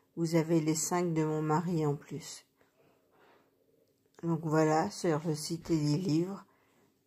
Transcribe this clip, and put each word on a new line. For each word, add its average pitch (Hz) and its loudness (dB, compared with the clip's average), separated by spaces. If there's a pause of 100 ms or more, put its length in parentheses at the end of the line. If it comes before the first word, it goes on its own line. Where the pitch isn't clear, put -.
(180)
vous 165 0
avez 165 4
les 156 0
cinq 180 0
de 160 2
mon 156 0
mari 156 0
en 143 2
plus. - -12 (1800)
Donc 165 -2
voilà, 156 2
sur 156 -2
le 160 0
site 165 -6
Edilivre, 160 0 (600)